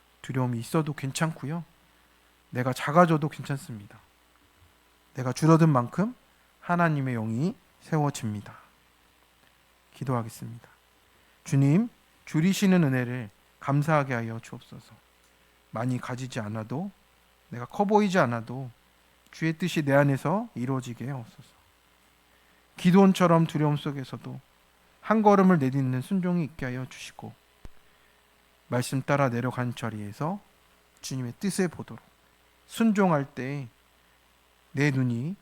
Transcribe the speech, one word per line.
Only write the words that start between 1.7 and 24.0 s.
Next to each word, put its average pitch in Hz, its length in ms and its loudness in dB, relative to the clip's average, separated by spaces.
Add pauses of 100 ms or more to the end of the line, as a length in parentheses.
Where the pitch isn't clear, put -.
내가 123 220 -2
작아져도 160 560 4
괜찮습니다. 123 680 -12 (1160)
내가 127 180 -4
줄어든 160 360 6
만큼 151 460 0 (460)
하나님의 156 540 0
영이 113 400 -2 (280)
세워집니다. 135 720 -4 (1400)
기도하겠습니다. 120 760 -6 (760)
주님, 143 440 2 (360)
줄이시는 180 600 2
은혜를 123 460 -2 (300)
감사하게 143 540 0
하여 113 260 -6
주옵소서. - 540 -20 (760)
많이 123 280 -4
가지지 123 420 -10
않아도, 113 500 -8 (580)
내가 120 180 -12
커 - 180 -2
보이지 202 340 4
않아도 120 520 -2 (600)
주의 160 220 -2
뜻이 165 300 -4
내 139 120 2
안에서 143 600 2
이루어지게 123 540 -6
하옵소서. 127 400 -14 (1300)
기드온처럼 180 680 6
두려움 147 300 0
속에서도 131 640 -10 (600)